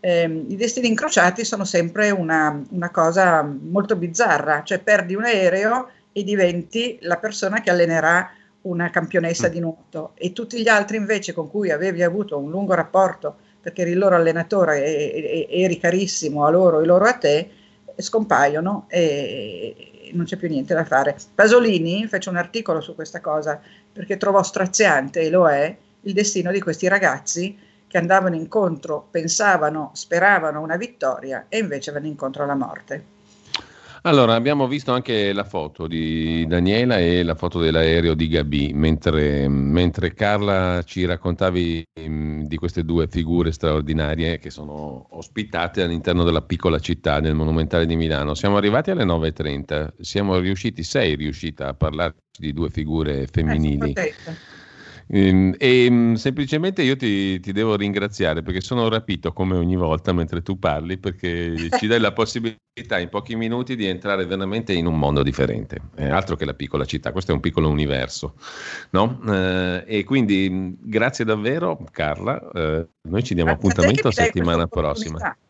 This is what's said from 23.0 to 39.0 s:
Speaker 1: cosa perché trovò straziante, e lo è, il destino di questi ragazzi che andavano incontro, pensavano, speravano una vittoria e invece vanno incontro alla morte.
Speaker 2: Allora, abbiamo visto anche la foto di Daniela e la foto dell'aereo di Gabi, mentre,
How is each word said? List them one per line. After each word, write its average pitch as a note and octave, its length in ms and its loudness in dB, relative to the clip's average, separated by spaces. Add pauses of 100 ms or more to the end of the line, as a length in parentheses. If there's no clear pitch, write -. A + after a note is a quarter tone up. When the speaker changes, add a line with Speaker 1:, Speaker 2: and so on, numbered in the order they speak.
Speaker 1:
cosa D3+ 400 -4 (320)
perché G3 240 -8
trovò G3 260 4
straziante, F3+ 800 0
e D#3+ 100 2
lo F3 180 6
è, D3 260 2 (280)
il G3+ 100 -6
destino F#3 400 0
di G3 80 0
questi F3+ 280 -2
ragazzi F3+ 680 0 (300)
che - 120 -4
andavano F3+ 360 4
incontro, D#3+ 760 -2
pensavano, D#3+ 840 0
speravano E3+ 680 2
una D#3+ 160 -4
vittoria C3+ 720 -6
e G#3+ 100 -4
invece D3 340 -6
vanno D3 140 -6
incontro C#3 360 -8
alla C#3+ 120 -2
morte. - 640 -8 (840)
Speaker 2:
Allora, C3 320 6
abbiamo C3+ 340 2
visto C3 240 -2
anche A2 400 0
la G2+ 100 -2
foto D#2+ 460 -6
di D#2+ 580 -2
Daniela G2+ 520 2
e F2 260 4
la E2 100 0
foto F2 240 -4
dell'aereo E2 560 4
di D#2+ 140 0
Gabi, D2 440 0
mentre, D2 760 2